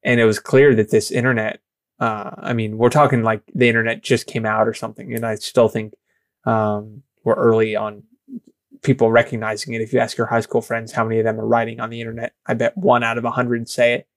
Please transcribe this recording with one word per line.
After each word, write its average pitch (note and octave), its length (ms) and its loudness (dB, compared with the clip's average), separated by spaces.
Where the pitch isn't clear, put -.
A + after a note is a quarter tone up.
And A#2+ 140 2
it A2+ 40 6
was G#2+ 140 4
clear C#3 360 6
that G#2+ 160 2
this A2 200 2
internet, A#2+ 500 -2
uh, A2 380 -4
I - 160 -6
mean, A2 240 -4
we're A#2+ 100 4
talking, C3 340 4
like, A2 200 0
the A#2+ 140 4
internet A2+ 340 0
just - 240 -2
came A2+ 200 -6
out A2 200 2
or A2+ 60 -2
something. A2+ 400 -12
And A#2 140 -6
I A2 80 -4
still A2 340 2
think, G#2+ 240 -6
um, G#2+ 560 -2
we're A2+ 100 2
early A2 420 2
on G#2 280 -6
people B2 280 2
recognizing A2+ 640 0
it. A2+ 60 -6
If A2+ 120 -6
you B2 60 2
ask A2+ 180 -2
your A2+ 120 -2
high A#2 120 0
school A#2 200 -2
friends A2+ 320 -8
how A#2 120 -2
many A2+ 140 -2
of A2 60 0
them A2 160 -2
are A2 60 -6
writing A2+ 340 -2
on A2+ 100 -8
the A#2 100 -12
internet, A2+ 340 -10
I - 80 -2
bet A#2 240 -2
one B2 240 2
out A#2 160 -2
of A#2 60 -6
a A#2 80 -2
hundred A#2+ 360 -2
say A#2+ 260 2
it. - 120 -8